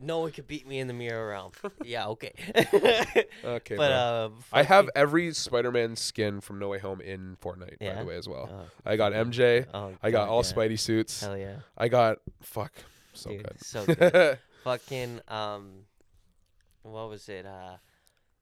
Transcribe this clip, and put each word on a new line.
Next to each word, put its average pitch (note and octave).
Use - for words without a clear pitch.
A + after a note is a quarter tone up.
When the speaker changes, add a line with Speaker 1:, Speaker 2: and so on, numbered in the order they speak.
Speaker 1:
"No D#3+
one E3
could C3
beat C3
me C3+
in C3
the B2
mirror A2+
realm." F#2+
Speaker 2:
<laughs> -
Speaker 1:
Yeah, A#2
okay. -
<laughs> A#3
Speaker 2:
Okay, A#2+
Speaker 1:
But, D3
Speaker 2:
bro. -
Speaker 1:
uh, A#2+
Speaker 2:
I C#3
have F#3+
Speaker 1:
fucking B2+
Speaker 2:
every D3+
Spider-Man A#2+
skin G#2
from G2
No G2+
Way G2
Home G2
in F#2
Fortnite, F2+
by G#2
Speaker 1:
Yeah? G2
Speaker 2:
the F#2
way, E2+
as F2
well. C2
Speaker 1:
Oh, F2+
Speaker 2:
I G#2+
got G#2+
Speaker 1:
fucking G#2+
Speaker 2:
M A#2
J. A#2+
Speaker 1:
oh, G2
Speaker 2:
I A2
got G#2
Speaker 1:
God, -
Speaker 2:
all A2+
Speaker 1:
yeah. -
Speaker 2:
Spidey A2
suits. A2
Speaker 1:
Hell G2+
yeah. G2
Speaker 2:
I A#2
got, A#2
fuck, -
so -
Speaker 1:
Dude, G#2
Speaker 2:
good. -
Speaker 1:
so G#2+
Speaker 2:
<laughs> E3
Speaker 1:
good. E3
Fucking, B2
um, G#2
what A2
was G#2
it? F#2+
Uh, F#2